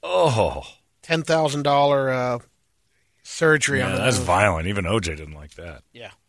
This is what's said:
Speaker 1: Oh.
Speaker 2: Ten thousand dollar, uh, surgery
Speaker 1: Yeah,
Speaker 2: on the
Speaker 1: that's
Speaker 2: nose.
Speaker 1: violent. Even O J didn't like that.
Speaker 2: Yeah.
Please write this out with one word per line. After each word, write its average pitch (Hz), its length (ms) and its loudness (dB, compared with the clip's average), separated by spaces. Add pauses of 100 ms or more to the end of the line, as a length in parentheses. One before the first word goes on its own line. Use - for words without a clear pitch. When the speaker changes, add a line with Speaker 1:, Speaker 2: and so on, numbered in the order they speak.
Speaker 1:
Oh. 120 600 0 (380)
Speaker 2:
Ten 165 220 -2
thousand 151 400 0
dollar, 143 460 2
uh, 123 300 -2 (840)
surgery 151 560 2
Speaker 1:
Yeah, 127 80 0
Speaker 2:
on - 60 -2
the 92 40 0
Speaker 1:
that's 113 200 2
Speaker 2:
nose. 87 80 -4
Speaker 1:
violent. 87 420 2
Even 101 200 -4
O 110 120 0
J 87 160 -6
didn't 76 200 -16
like 76 200 -20
that. 82 280 -18 (100)
Speaker 2:
Yeah. 113 180 -20 (180)